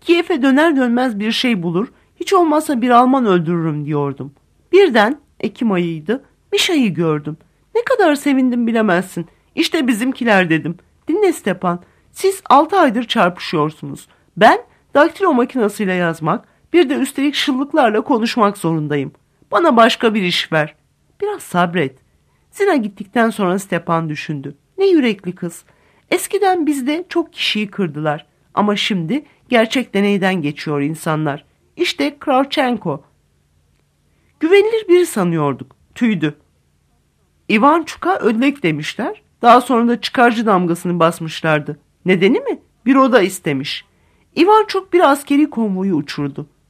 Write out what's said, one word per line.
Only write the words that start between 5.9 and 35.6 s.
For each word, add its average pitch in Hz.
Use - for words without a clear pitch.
Mişa'yı 320
gördüm. 156
Ne 466
kadar 392
sevindim 254
bilemezsin. 190
"İşte 320
bizimkiler," 226
dedim. 160
"Dinle 359
Stepan, 180
siz 392
altı 311
aydır 254
çarpışıyorsunuz. 156
Ben 262
daktilo 330
makinasıyla 220
yazmak, 165
bir 311
de 277
üstelik 269
şıllıklarla 262
konuşmak 220
zorundayım. 151
Bana 311
başka 233
bir 214
iş 175
ver. 156
Biraz -
sabret." 175
Zina 392
gittikten 226
sonra 196
Stepan 165
düşündü. 147
Ne 392
yürekli 226
kız. -
Eskiden 370
bizde 294
çok 330
kişiyi -
kırdılar. 156
Ama 208
şimdi 196
gerçek 233
deneyden 196
geçiyor 147
insanlar. 156
İşte 294
Kravchenko. 254
Güvenilir 403
biri 349
sanıyorduk. 165